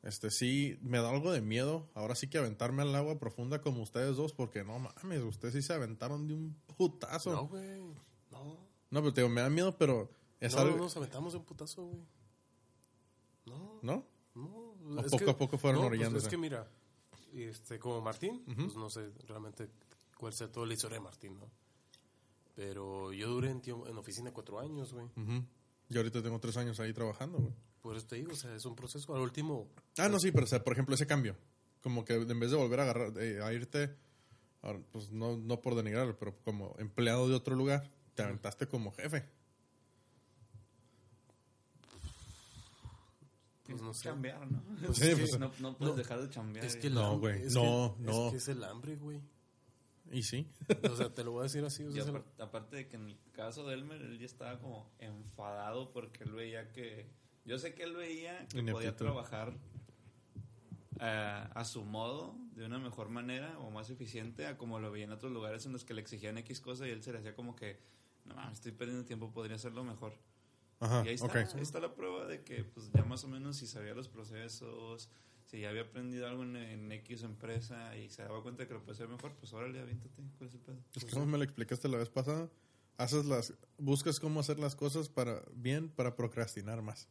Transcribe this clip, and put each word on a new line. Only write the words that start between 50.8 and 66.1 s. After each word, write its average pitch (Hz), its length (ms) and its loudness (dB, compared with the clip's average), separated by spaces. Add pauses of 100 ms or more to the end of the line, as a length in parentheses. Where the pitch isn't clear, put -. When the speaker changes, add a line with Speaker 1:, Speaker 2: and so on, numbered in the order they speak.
Speaker 2:
O 117 60 0
sea, - 180 0
te 123 120 -6
lo 117 80 -2
voy 120 80 0
a - 20 2
decir 143 220 0
así, 147 180 -4
o 147 60 -4
Speaker 3:
Y 143 40 -4
Speaker 2:
sea, 139 100 0
es 143 60 0
el 143 60 -2
Speaker 3:
apar-, - 260 -10
aparte 110 360 -8
de 135 100 -8
que 120 80 -14
en 107 140 -10
el 101 80 -14 (160)
caso 117 340 -8
de 135 60 -2
Elmer, 147 280 -8
él 117 180 -10
ya 120 60 -10
estaba 123 340 -10
como 117 300 -12 (100)
enfadado 107 920 -6
porque 110 320 -10
él 104 80 -4
veía 113 400 -8
que, 110 380 -10 (340)
yo 127 160 -4
sé 160 160 -6
que 180 80 -10
él 170 100 -6
veía 170 540 -6
que 127 160 -2
podía 113 260 0
Speaker 1:
Ineptitud. 107 60 -4
Speaker 3:
trabajar, 117 600 -2 (1400)
eh, 107 520 0
a 117 120 -4
su 113 180 -6
modo, 127 540 -4 (180)
de 113 100 -10
una 120 140 -6
mejor 113 300 -6
manera 127 500 -6
o 120 100 -10
más 107 200 -8
eficiente 117 580 -8
a 143 100 -6
como 113 220 -6
lo 107 120 -4
veía 104 140 -6
en 104 60 -8
otros 127 220 -6
lugares 110 320 -6
en 131 80 -6
los 120 100 -8
que 117 100 -10
le 113 80 -4
exigían 107 360 -6